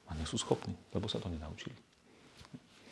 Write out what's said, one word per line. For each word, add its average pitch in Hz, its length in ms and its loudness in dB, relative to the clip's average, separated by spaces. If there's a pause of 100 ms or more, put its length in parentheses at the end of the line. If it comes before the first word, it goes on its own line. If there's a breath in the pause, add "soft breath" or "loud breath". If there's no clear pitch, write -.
a 80 80 -4
nie 80 80 0
sú - 160 2
schopní, - 320 4 (240)
lebo 104 160 4
sa 87 80 2
to - 80 -2
nenaučili. 80 480 -4 (1160 loud breath)